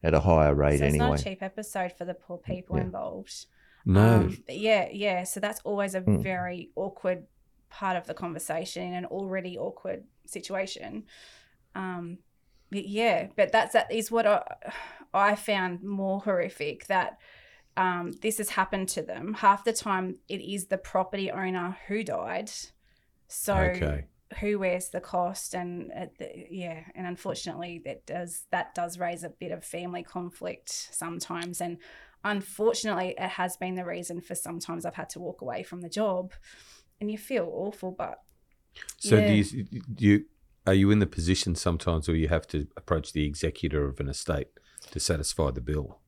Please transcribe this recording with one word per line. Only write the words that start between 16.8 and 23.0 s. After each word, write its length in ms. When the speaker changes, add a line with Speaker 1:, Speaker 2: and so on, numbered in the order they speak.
Speaker 2:
that, 320
um, 440
this 180
has 120
happened 400
to 120
them. 320
Half 300
the 80
time 440
it 140
is 240
the 120
property 520
owner 480
who 160
died. 460